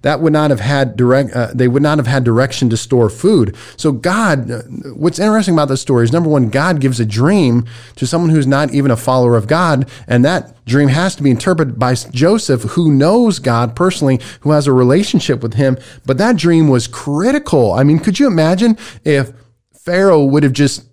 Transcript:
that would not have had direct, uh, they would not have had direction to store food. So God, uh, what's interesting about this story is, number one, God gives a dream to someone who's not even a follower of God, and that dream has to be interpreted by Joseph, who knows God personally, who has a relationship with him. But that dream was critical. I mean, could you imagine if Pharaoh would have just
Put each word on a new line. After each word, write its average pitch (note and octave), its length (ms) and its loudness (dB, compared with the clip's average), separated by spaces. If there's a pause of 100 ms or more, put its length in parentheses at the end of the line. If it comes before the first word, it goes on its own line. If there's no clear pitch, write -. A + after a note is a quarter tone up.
that C#3+ 200 -4
would D#3+ 100 2
not D3+ 180 0
have A#2 120 0
had C3 340 -2
direct, B2+ 400 0
uh, A#2 180 -2
they B2 140 0
would C3 160 2
not D3+ 140 2
have B2+ 100 -2
had C3+ 160 0
direction A#2+ 460 0
to A2+ 80 -2
store A#2+ 320 0
food. B2+ 440 0 (220)
So D#3 160 -2
God, D3+ 580 -2
uh, A#2 120 -10 (340)
what's E3+ 240 -4
interesting G#3 360 0
about D3+ 120 0
this C3+ 140 -2
story A#2+ 240 2
is, A#2 80 0
number E3 160 0
one, C3+ 180 2
God D3 320 -2
gives B2+ 220 -2
a A2+ 40 0
dream A#2+ 600 2 (320)
to C3 100 -6
someone E3+ 220 -2
who's D3+ 180 2
not C#3 260 0
even C#3 180 0
a A#2 40 2
follower B2 400 0
of G#2+ 120 -2
God, D3+ 420 0 (180)
and B2 160 2
that E3+ 320 -2 (100)
dream C#3 220 2
has E3+ 300 0
to C#3+ 60 -8
be C#3+ 60 2
interpreted C#3+ 480 -2
by B2 160 0
Joseph, C#3 680 0
who D#3 320 0
knows F#3 460 2
God A#2+ 360 -2
personally, D3 460 0 (180)
who D3 120 -2
has C#3+ 160 2
a C#3 40 2
relationship C3 720 2
with A2+ 120 -6
him. C3 220 0 (280)
But C3+ 140 -2
that A3 180 2
dream D#3+ 320 2
was A#2+ 180 0
critical. D#3 840 -2
I B2 100 2
mean, D3+ 160 4
could F#3+ 200 -2
you C#4+ 80 2
imagine F#3 500 0 (260)
if C#3 300 -2 (400)
Pharaoh F3+ 500 0
would C#3 200 2
have C3+ 100 0
just - 400 -2